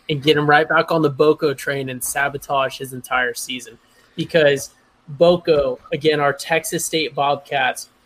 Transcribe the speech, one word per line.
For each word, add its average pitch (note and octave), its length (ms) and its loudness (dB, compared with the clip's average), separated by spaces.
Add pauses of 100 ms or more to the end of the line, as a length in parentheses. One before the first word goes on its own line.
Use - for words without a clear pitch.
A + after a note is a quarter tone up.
And C#3+ 140 -4
get D3+ 140 4
him D3 120 2
right D3+ 180 6
back D#3+ 240 0
on E3 100 2
the D3 80 4
Boko D3+ 440 2
train C#3 360 -6
and B2 140 -10
sabotage C#3 760 -4
his C3+ 140 -12
entire B2+ 400 -4
season. A#2+ 440 -12 (380)
Because D3 580 2 (340)
Boko, D3+ 720 2 (140)
again, D3+ 260 0
our C#3+ 140 2
Texas D#3+ 520 -4
State D3+ 300 -4
Bobcats, C#3 760 -2 (160)